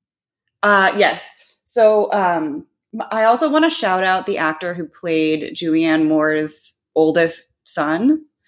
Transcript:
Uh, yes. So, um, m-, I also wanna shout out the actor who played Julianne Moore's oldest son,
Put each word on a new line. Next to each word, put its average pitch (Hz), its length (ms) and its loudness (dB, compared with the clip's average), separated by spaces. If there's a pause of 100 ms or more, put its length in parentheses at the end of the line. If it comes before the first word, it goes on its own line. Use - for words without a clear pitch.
(640)
Uh, 196 340 4
yes. 180 280 0 (400)
So, 214 480 2
um, 165 540 -2 (280)
m-, 220 160 -8
I 220 140 0
also 247 260 2
wanna 302 200 2
shout 190 340 -2
out 185 220 -2
the 202 120 -4
actor 165 360 -4
who 170 120 -8
played 156 680 -2
Julianne 160 540 0
Moore's 156 680 -2 (200)
oldest 160 540 0 (160)
son, 196 600 0 (240)